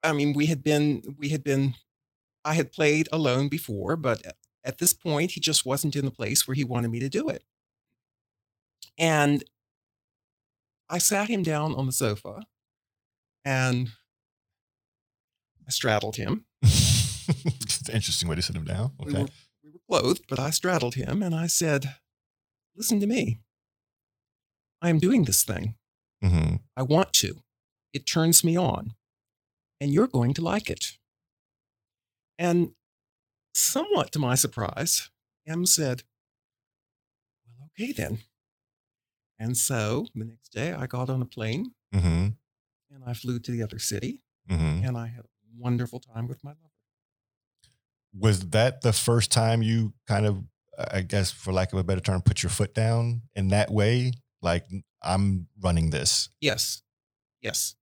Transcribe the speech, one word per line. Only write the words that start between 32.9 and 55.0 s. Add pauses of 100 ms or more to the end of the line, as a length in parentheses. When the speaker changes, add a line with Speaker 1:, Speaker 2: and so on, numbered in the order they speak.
Speaker 1:
somewhat
to
my
surprise, (380)
M
said, (1400)
"Well,
okay
then." (1200)
And
so
the
next
day
I
got
on
a
plane (220)
Speaker 2:
Mm-hmm. (680)
Speaker 1:
and
I
flew
to
the
other
city (300)
Speaker 2:
Mm-hmm.
Speaker 1:
and
I
had
a (280)
wonderful
time
with
my
lover. (1600)
Speaker 2:
Was
that
the
first
time
you (140)
kind
of, (340)
I
guess,
for
lack
of
a
better
term,
put
your
foot
down (120)
in
that
way? (280)
Like, (360)